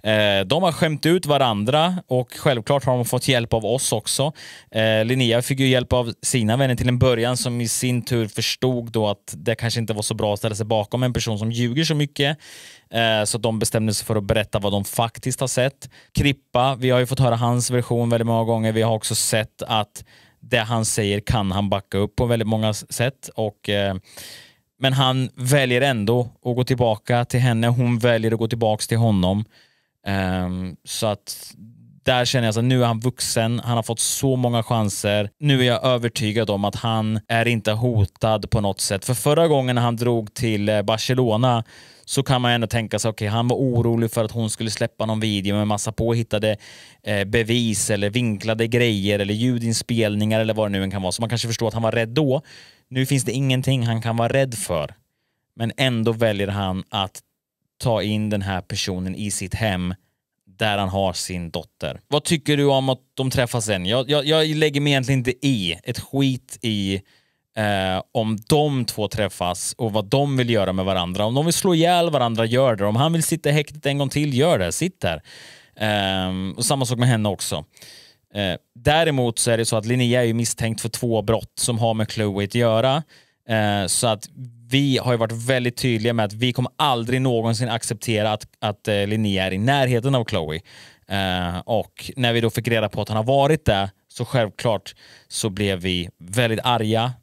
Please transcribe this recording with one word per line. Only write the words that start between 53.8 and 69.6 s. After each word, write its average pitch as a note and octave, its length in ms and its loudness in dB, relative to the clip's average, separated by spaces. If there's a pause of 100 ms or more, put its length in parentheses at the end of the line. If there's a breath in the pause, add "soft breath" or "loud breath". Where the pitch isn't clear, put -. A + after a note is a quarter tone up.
han A2+ 160 -2
kan A2+ 160 -2
vara A#2 160 0
rädd C3+ 220 0
för. E2 380 -4 (640)
Men A2+ 220 -4
ändå A#2 340 2
väljer G#2+ 360 0
han F#2+ 420 -2
att G2 300 -4 (640)
ta A2 200 2
in G#2+ 260 -2
den G#2 120 -2
här F#2+ 200 -4
personen F#2 540 -6
i G#2 160 -6
sitt - 220 -6
hem F2+ 400 -2 (680)
där G#2+ 180 0
han G2 120 -2
har F#2+ 240 0
sin F2 380 -8
dotter. - 560 -8
Vad D3 160 -2
tycker D3+ 340 0
du C#3+ 80 2
om C3+ 240 2
att B2+ 100 -2 (140)
de C3 160 -2
träffas A#2+ 360 -2
sen? F#2+ 200 -2
Jag, B2 240 0
jag, D3 160 0
jag D#3 220 2
lägger D3+ 340 0
mig D3 100 2
egentligen C3+ 280 2
inte B2 280 -2
i F#2 360 0
ett B2 160 -6
skit C3+ 640 -2
i, G2+ 340 -2 (640 soft breath)
eh, F#2+ 440 0 (100)
om A2 260 0 (120)
de D3 360 2
två G#2 220 -4
träffas F2+ 720 -4